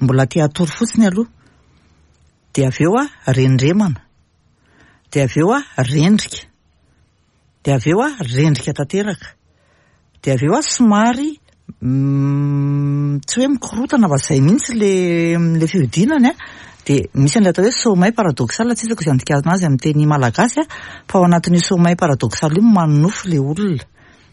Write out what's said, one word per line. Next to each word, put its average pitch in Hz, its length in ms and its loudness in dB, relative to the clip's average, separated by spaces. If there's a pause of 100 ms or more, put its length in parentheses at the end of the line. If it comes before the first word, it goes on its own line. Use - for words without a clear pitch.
mbola 131 260 2
te 170 160 -2
hatory 151 280 -2
fotsiny 226 360 0
aloha. 196 220 -2 (1200)
De 135 140 0
avy 131 160 -2
eo 180 160 2
a, 285 60 -2 (260)
rendremana. 131 760 2 (1040)
De 143 120 0
avy 127 160 -2
eo 180 140 2
a, 285 80 -2 (160)
rendrika. 151 680 0 (1160)
De 139 100 0
avy 139 180 0
eo 196 120 2
a, 302 60 -2 (100)
rendrika 143 540 -2
tanteraka. 190 640 -6 (880)
De 135 100 0
avy 135 160 0
eo 220 80 2
a, 311 40 -2
somary, 240 760 0 (400)
mm, 143 1500 -2
tsy - 140 -6
hoe 277 160 0
mikorotana 233 560 -2
fa 139 60 2
zay 135 240 -2
mihitsy 233 340 0
le, 202 160 0 (680)
le 160 80 0
fihodinany 220 640 0
a. - 40 -6 (500)
De 139 120 2 (160)
misy 143 240 2
an'ilay 185 160 4
atao 180 120 0
hoe 247 60 0
sommeil 202 460 2
paradoxal, 185 580 -2
tsy 226 140 -6
haiko 220 160 -6
izay 147 80 2
andikana 143 420 0
azy 180 140 0
amin'ny 135 100 0
teny 151 300 0
malagasy 147 500 0
a, 320 80 -2 (400)
fa 196 120 0
ao 180 100 4
anatin'io 170 340 2
sommeil 175 320 2
paradoxal 147 600 -2
io 202 80 2
manofo 175 640 2
le 160 100 0
olona. 156 460 -4 (480)